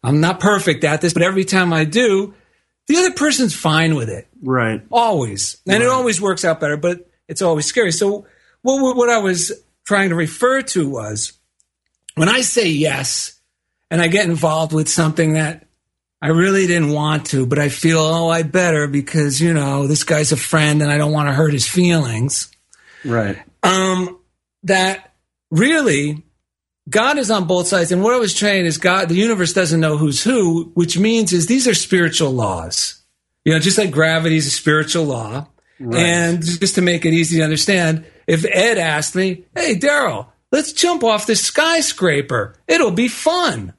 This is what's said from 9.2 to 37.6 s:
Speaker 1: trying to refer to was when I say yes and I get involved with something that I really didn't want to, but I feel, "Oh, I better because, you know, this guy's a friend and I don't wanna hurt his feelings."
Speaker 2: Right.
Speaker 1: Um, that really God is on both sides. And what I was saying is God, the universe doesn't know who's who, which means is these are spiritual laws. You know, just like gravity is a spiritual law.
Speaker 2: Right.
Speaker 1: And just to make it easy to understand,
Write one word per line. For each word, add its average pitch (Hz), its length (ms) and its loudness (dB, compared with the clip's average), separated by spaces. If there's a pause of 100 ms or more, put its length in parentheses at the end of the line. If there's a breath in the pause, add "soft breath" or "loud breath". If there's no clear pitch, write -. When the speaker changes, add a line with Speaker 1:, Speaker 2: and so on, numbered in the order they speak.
Speaker 1:
trying 196 240 2
to 170 40 0
refer 240 480 0
to 175 260 -2
was 107 440 -8 (840)
when 160 120 2
I 247 140 2
say 220 260 0
yes 143 680 -2 (560)
and 170 120 2
I 165 60 2
get 196 180 2
involved 160 480 0
with 156 140 0
something 160 460 0
that 156 300 -4 (560)
I 143 80 -4
really 185 400 2
didn't 165 240 2
want 151 340 -2
to, 131 200 -2
but 143 120 0
I 147 100 0
feel, 160 300 0
"Oh, 165 300 0
I 165 140 0
better 160 440 0
because, 143 540 -2
you 170 120 2
know, 139 360 0
this 151 160 0
guy's 151 260 0
a 156 60 2
friend 151 440 2
and 147 100 0
I 147 60 0
don't 147 140 0
wanna 147 220 0
hurt 151 200 2
his 131 140 -2
feelings." 147 840 0 (560 loud breath)
Speaker 2:
Right. 113 340 -2 (260)
Speaker 1:
Um, 185 540 0 (460)
that 190 480 0 (380)
really 160 720 0 (680)
God 247 280 2
is 220 120 -2
on 202 140 0
both 180 240 0
sides. 175 240 0
And 180 100 0
what 226 120 2
I 254 40 2
was 214 180 -2
saying 196 300 0
is 156 120 -2
God, 185 300 0
the 165 80 0
universe 190 360 0
doesn't 165 280 0
know 156 160 0
who's 147 260 0
who, 175 520 0
which 170 240 0
means 220 340 0
is 170 140 0
these 247 220 2
are 208 60 2
spiritual 165 580 0
laws. 98 640 -4 (480)
You 156 80 4
know, 160 80 2
just 196 180 0
like 196 140 0
gravity 160 440 2
is 147 100 0
a 143 40 -4
spiritual 156 540 0
law. 123 420 -6 (340)
Speaker 2:
Right. 123 200 -2
Speaker 1:
And 170 440 0
just 175 320 -2
to 185 60 2
make 170 220 0
it 160 100 2
easy 165 240 2
to 160 60 2
understand, 160 600 0 (240 loud breath)